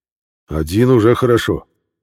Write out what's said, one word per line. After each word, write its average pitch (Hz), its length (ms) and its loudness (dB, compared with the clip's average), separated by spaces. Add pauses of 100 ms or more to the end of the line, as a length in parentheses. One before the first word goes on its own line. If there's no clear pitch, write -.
(480)
"Один 82 420 -2
уже 117 240 4
хорошо. 117 540 -2 (340)